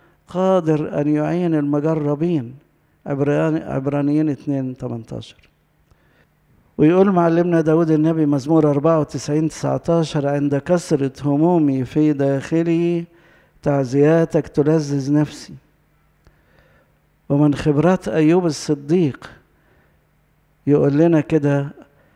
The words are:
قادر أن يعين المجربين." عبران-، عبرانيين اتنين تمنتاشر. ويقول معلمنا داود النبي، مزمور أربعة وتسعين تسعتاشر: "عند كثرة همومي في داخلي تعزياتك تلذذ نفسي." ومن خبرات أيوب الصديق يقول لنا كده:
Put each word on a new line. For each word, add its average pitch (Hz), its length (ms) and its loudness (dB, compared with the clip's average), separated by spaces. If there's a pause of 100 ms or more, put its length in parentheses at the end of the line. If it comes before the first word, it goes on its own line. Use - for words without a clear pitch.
(280)
قادر 160 720 0
أن 147 60 0
يعين 160 480 0
المجربين." 147 1000 -2 (520)
عبران-، 147 540 -2
عبرانيين 143 680 -2
اتنين 135 480 -6
تمنتاشر. 117 720 -12 (1300)
ويقول 185 340 4
معلمنا 170 500 2
داود 160 300 2
النبي، 156 340 2
مزمور 147 440 2
أربعة 147 300 2
وتسعين 151 500 -4
تسعتاشر: 147 800 -2
"عند 143 280 -2
كثرة 139 560 0 (120)
همومي 143 640 2
في 151 280 2
داخلي 165 920 -2 (560)
تعزياتك 147 840 2
تلذذ 143 640 0
نفسي." 147 400 -2 (1800)
ومن 143 260 2
خبرات 156 520 0
أيوب 165 380 2
الصديق 151 840 -2 (1400)
يقول 143 260 2
لنا 160 280 4
كده: 143 480 0 (460)